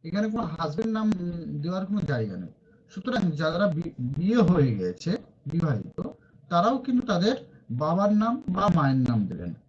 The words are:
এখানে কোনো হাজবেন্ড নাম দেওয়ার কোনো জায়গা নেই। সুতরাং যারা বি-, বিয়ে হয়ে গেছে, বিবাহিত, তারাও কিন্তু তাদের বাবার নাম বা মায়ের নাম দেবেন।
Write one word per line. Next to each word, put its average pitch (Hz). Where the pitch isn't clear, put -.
এখানে 202
কোনো 226
হাজবেন্ড 175
নাম 220
দেওয়ার 185
কোনো 202
জায়গা 104
নেই। 82
সুতরাং 233
যারা 165
বি-, 165
বিয়ে 202
হয়ে 143
গেছে, 90
বিবাহিত, 147
তারাও 202
কিন্তু 247
তাদের 202
বাবার 165
নাম 233
বা 190
মায়ের 135
নাম 113
দেবেন। 87